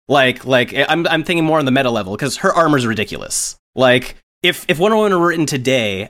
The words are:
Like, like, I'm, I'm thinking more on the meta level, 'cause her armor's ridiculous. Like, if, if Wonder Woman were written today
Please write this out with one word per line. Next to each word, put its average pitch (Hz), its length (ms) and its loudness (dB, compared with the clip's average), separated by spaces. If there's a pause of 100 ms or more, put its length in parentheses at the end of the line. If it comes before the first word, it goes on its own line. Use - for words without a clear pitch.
Like, 131 360 2
like, 123 300 0
I'm, 160 320 0
I'm 160 180 -2
thinking 170 200 0
more 160 140 2
on 147 60 0
the 131 80 0
meta 131 180 0
level, 104 260 -4
'cause 135 220 -6
her 190 140 0
armor's 151 340 2
ridiculous. - 720 -6 (180)
Like, 123 420 2 (260)
if, 175 260 -2
if 156 100 0
Wonder 214 200 2
Woman 202 200 2
were 170 100 2
written 165 180 -2
today 120 640 -2